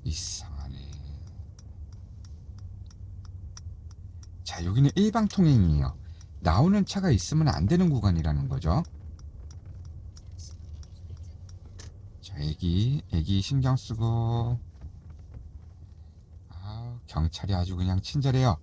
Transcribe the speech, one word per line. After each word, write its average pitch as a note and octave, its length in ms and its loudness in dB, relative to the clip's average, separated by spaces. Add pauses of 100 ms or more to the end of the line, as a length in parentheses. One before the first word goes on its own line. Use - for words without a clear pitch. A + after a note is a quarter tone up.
이상하네. - 720 -6 (3750)
자, - 220 -6
여기는 B2+ 300 6
일방통행이에요. D#3 1000 6 (440)
나오는 E3 440 6
차가 F#3+ 260 2
있으면 D3+ 360 4
안 E2 180 4
되는 F3 240 6
구간이라는 E2 600 4
거죠. D#2+ 340 2 (3500)
자, - 180 -12
애기, F2+ 640 2 (120)
애기 F#2+ 280 2
신경 C3 360 2
쓰고. A#2 840 0 (1900)
아, A#2 580 -10
경찰이 D#2+ 480 0
아주 F2+ 220 0
그냥 F#2 240 2
친절해요. C3 600 4